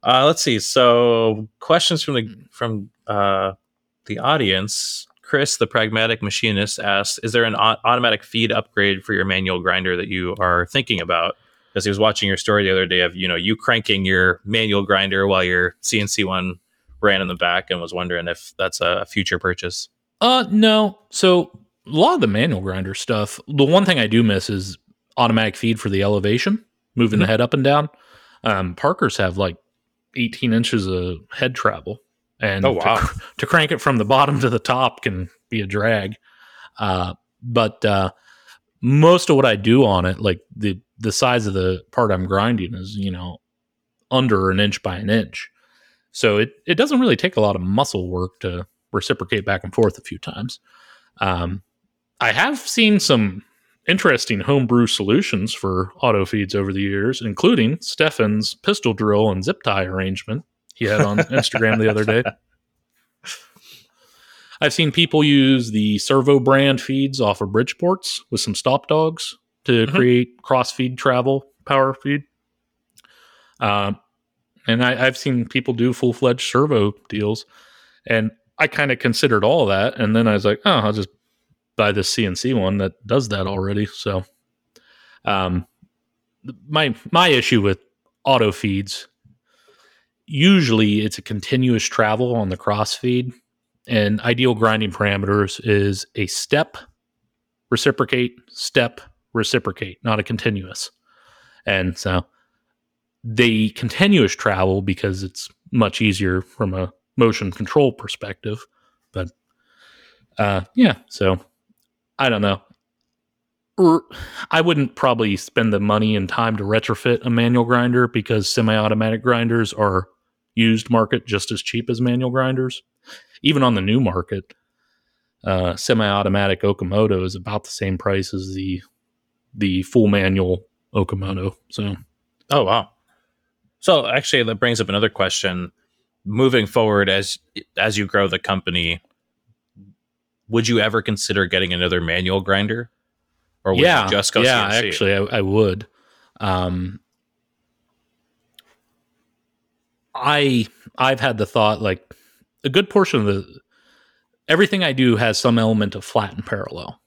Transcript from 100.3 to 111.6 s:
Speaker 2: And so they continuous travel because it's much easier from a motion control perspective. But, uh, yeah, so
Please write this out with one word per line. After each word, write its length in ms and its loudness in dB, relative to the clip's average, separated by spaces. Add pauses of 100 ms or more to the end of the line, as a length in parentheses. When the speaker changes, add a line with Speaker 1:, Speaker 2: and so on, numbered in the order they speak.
Speaker 2:
And 320 -2
so 280 -2 (1000)
they 460 2
continuous 680 2
travel 460 0
because 420 -4
it's 260 -14 (220)
much 300 0
easier 400 0
from 320 -6
a 180 -6 (240)
motion 360 2
control 400 0
perspective. 720 -12 (460)
But, 180 -6 (1080)
uh, 240 0 (140)
yeah, 220 4 (100)
so 320 0 (800)